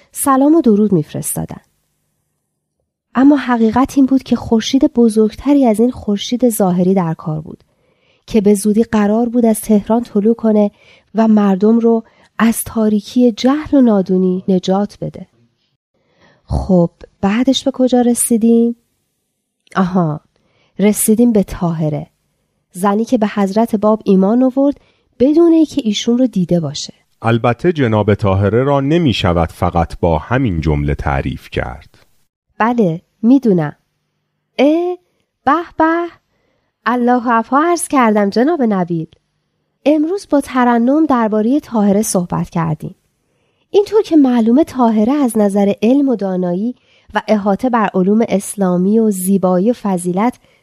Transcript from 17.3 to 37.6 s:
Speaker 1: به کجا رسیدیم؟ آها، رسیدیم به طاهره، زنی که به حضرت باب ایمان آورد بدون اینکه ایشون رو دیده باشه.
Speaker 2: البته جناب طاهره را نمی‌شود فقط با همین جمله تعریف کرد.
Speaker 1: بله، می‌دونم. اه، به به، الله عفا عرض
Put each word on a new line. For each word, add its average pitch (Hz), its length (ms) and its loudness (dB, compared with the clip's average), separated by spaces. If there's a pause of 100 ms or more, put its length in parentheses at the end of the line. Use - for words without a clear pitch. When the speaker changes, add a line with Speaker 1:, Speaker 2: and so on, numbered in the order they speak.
Speaker 1:
به 269 60 -2
کجا 254 300 0
رسیدیم؟ 233 760 0 (1000)
آها، 180 440 0 (580)
رسیدیم 220 540 2
به 208 100 2
طاهره، 156 640 -6 (680)
زنی 202 320 -2
که 240 140 -2
به 208 160 0
حضرت 208 420 -2
باب 214 280 0
ایمان 202 380 2
آورد 269 380 0 (380)
بدون 320 340 4
اینکه 320 320 0
ایشون 233 340 -2
رو 254 80 2
دیده 175 340 0
باشه. 147 340 -10 (280)
Speaker 2:
البته 120 500 0
جناب 110 420 0
طاهره 101 480 0
را 139 180 0
نمی‌شود 123 680 0
فقط 85 520 -4
با 82 180 0
همین 113 420 -4
جمله 71 340 -2
تعریف 69 560 -6
کرد. - 560 -10 (520)
Speaker 1:
بله، 214 440 -2 (200)
می‌دونم. 220 540 2 (840)
اه، 339 380 0 (480)
به 311 180 0 (160)
به، 330 280 0 (800)
الله 240 460 0
عفا 226 260 0
عرض 339 300 -2